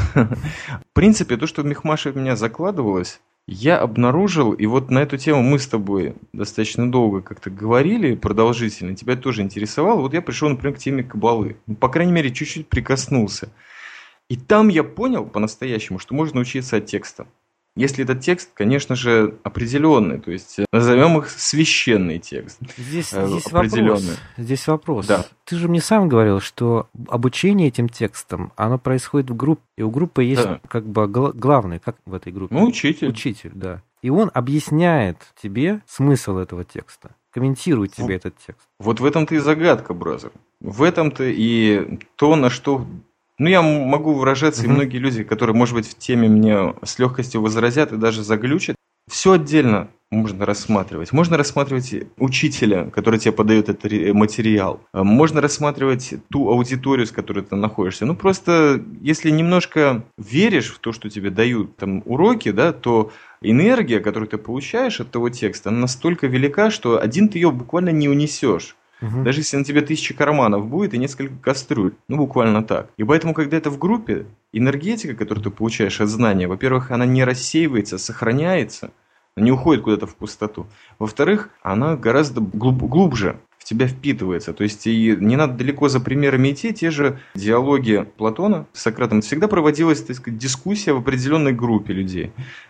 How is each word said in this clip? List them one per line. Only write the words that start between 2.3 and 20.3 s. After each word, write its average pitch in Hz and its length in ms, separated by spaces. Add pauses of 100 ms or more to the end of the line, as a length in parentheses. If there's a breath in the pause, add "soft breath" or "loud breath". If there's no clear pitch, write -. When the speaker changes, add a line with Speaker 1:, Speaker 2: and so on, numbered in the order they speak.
Speaker 1:
закладывалось, 113 840 (320)
я 117 280
обнаружил, 127 720
и 104 140
вот 131 240
на 127 120
эту 143 140
тему 139 260
мы 139 160
с 131 80
тобой 98 480 (180)
достаточно 113 560
долго 113 320
как-то - 300
говорили, 123 640
продолжительно, 104 800
тебя 123 220
тоже 123 260
интересовало. 135 600
Вот 135 120
я 170 80
пришёл, 147 280
например, 139 260
к - 20
теме 135 240
кабалы. 110 540 (100)
Ну, 110 80
по 127 140
крайней 175 240
мере, 156 180
чуть-чуть 151 380
прикоснулся. 131 800 (800 loud breath)
И 127 80
там 214 320
я 160 160
понял 208 400
по-настоящему, 107 720
что - 160
можно 147 260
учиться 127 360
от 104 100
текста. - 400 (500)
Если 135 280
этот 127 160
текст, 175 320
конечно 127 440
же, 113 480
определённый, 117 760
то 85 120